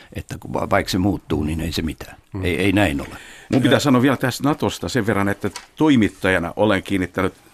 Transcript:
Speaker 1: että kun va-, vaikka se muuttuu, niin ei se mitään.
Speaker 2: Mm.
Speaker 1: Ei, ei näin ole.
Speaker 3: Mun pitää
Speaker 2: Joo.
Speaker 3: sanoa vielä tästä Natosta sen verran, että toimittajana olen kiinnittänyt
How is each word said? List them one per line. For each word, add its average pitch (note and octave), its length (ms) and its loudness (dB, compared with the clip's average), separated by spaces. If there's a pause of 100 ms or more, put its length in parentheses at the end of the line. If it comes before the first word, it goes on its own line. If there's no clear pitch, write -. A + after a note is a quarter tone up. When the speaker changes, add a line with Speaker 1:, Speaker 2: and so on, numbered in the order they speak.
(140)
Speaker 1:
että - 260 -12
kun - 140 -12
va-, - 160 -4
vaikka F#2 220 0
se - 60 0
muuttuu, F2 460 0
niin D#2+ 180 -2
ei E2 100 -4
se - 100 -4
mitään. - 360 -8 (160)
Speaker 2:
Mm. F#2+ 120 -6
Speaker 1:
Ei, F2 120 0
ei G2 140 2
näin F2 300 2
ole. C2+ 80 -10 (420)
Speaker 3:
Mun B2+ 100 2
pitää B2 140 4
Speaker 2:
Joo. A2+ 40 2
Speaker 3:
sanoa B2+ 220 4
vielä C3+ 160 2
tästä B2 260 -4
Natosta B2 460 -2
sen G#2+ 180 0
verran, G2 220 0
että G2+ 200 -4 (260)
toimittajana G2 800 2
olen G2+ 280 2
kiinnittänyt F#2 500 -2 (200)